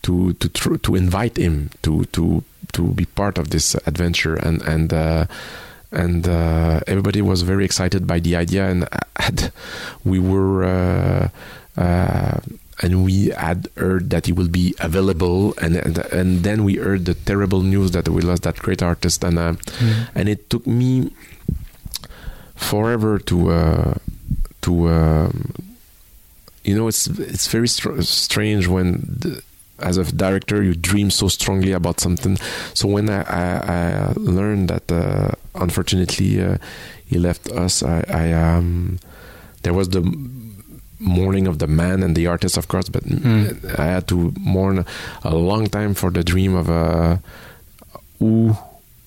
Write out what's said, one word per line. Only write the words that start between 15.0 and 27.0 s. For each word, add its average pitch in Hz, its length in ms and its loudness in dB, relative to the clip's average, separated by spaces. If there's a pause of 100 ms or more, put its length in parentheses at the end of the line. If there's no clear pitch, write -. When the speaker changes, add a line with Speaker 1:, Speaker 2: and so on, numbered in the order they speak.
Speaker 1:
and, 82 140 2
and, 82 200 0 (160)
and 92 320 2
then 107 180 2
we 101 140 4
heard 92 300 0
the 87 80 2
terrible 98 480 0
news 95 300 2
that 85 160 0
we 85 120 2
lost 85 220 0
that 85 160 -2
great 95 240 -2
artist, 87 420 0
and, 85 140 2
uh, 85 140 0 (260)
Speaker 2:
Mm. 113 360 0
Speaker 1:
and 98 140 0
it - 220 -4
took 117 160 -4
me 127 440 2 (1400)
forever 107 680 0
to, 87 300 2
uh, 82 440 2 (680)
to, 85 260 2
um, 82 640 2 (1120)
you 101 120 0
know, 113 120 0
it's, - 180 -2